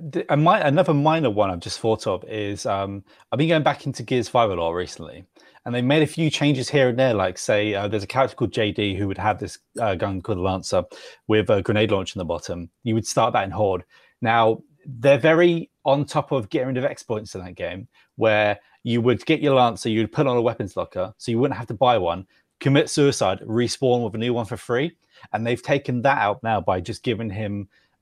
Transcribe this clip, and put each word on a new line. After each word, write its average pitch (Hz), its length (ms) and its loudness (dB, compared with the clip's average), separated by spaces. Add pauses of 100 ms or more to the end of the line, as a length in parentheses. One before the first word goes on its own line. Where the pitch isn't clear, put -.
(120)
th-, - 180 -6
a 151 60 2
mi-, 170 260 4
another 160 320 2
minor 151 360 2
one 101 200 2
I've 87 120 -6
just - 180 -10
thought 110 260 0
of 92 200 -2
is, 101 400 -8
um, 98 380 -4 (280)
I've 123 80 -2
been 160 80 2
going 160 160 2
back 143 220 -2
into 127 180 -8
Gears 123 240 -2
five 117 220 4
a 92 60 -2
lot 85 160 0
recently, 85 520 -8 (420)
and 120 80 -6
they 123 80 -2
made 147 220 4
a 147 40 4
few 156 220 -2
changes 143 400 0
here 135 200 4
and 123 100 0
there, 131 140 2
like, 95 240 0
say, 107 360 0
uh, 101 140 -2
there's 104 160 -2
a 95 40 -10
character 131 280 0
called 110 160 -2
J 107 200 0
D 98 240 -2
who 101 120 -2
would 95 100 -6
have 92 220 0
this, - 180 -10 (220)
uh, 104 160 0
gun 95 260 -4
called 98 180 -4
the 87 40 -2
Lancer 92 400 -2 (440)
with 107 220 2
a 104 120 4
grenade 107 300 0
launcher 95 260 -2
in - 20 -8
the 87 60 -6
bottom. 85 440 -8 (140)
You 113 120 -2
would 113 120 -2
start 120 260 0
that 107 120 0
in 95 60 -8
Horde. 92 340 -2 (360)
Now, 113 400 2 (240)
they're 139 320 4
very 165 520 4 (140)
on 143 220 2
top - 260 -4
of 113 180 -2
getting 131 200 -2
rid 127 80 -4
of 127 80 -2
exploits - 500 -8
in 92 80 -10
that 90 120 -16
game, 90 320 -10 (280)
where 107 440 2 (240)
you 120 180 0
would 117 240 2
get 156 160 2
your 143 140 4
Lancer, 120 340 2
you 110 100 2
would 107 140 -2
put 151 140 0
on 123 100 0
a 117 40 2
weapons 101 360 -2
locker, 92 400 -6
so - 140 -6
you 113 80 0
wouldn't 135 180 0
have 123 100 -10
to - 60 -10
buy 123 240 4
one, 87 280 -2 (340)
commit 143 300 4
suicide, 127 520 2
respawn 120 640 0
with 107 120 -6
a - 20 -6
new 120 160 -2
one 117 120 -2
for 113 120 -10
free. 135 380 -4 (380)
And 110 120 -4
they've 117 160 -2
taken 135 420 -2
that 135 160 2
out 104 240 0
now 110 180 0
by 92 180 0
just 95 240 -10
giving 113 260 -2
him, 101 380 -6 (340)